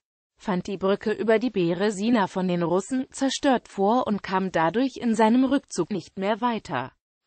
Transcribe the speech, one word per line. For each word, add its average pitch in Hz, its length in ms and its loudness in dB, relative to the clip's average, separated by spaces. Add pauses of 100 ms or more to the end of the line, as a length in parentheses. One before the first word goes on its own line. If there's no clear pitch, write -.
(380)
Fand 180 300 -4
die 190 100 -6
Brücke 196 340 0
über 220 280 2
die 247 100 -2
Beresina 196 760 2
von 185 200 -4
den 175 160 0
Russen 202 480 0
zerstört 269 560 0
vor 214 400 0
und 202 160 -2
kam 190 280 -2
dadurch 175 460 0
in 226 180 0
seinem 233 300 4
Rückzug 254 460 -2
nicht 180 260 -8
mehr 202 240 -2
weiter. 180 520 -4 (340)